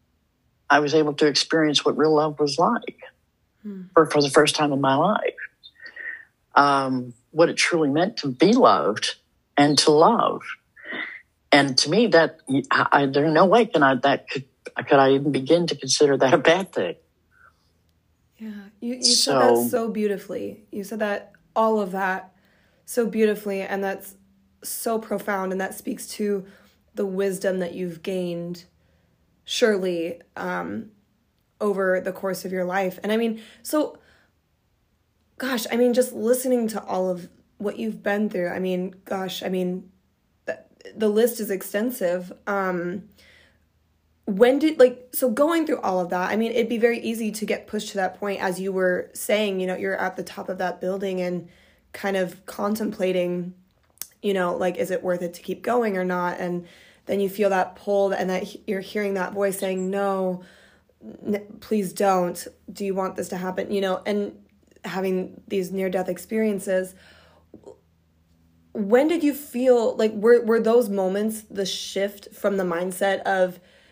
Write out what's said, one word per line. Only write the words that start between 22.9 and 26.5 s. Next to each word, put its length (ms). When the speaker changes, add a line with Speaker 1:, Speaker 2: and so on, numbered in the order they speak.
Speaker 2:
beautifully, 560
and 220
that's 320
so 340
profound, 540
and 100
that 140
speaks 400
to 300